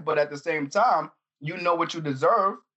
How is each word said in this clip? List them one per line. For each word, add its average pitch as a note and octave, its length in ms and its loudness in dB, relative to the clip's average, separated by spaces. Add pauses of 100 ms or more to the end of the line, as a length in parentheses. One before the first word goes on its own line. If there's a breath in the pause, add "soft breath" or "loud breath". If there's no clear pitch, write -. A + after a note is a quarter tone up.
but D3+ 140 0
at D3+ 120 2
the D3 60 -10
same D3+ 320 -4
time, G3+ 420 2 (300)
you D#3+ 160 -8
know F3 180 2
what E3 200 -2
you E3 80 -6
deserve. F#3+ 540 2 (200)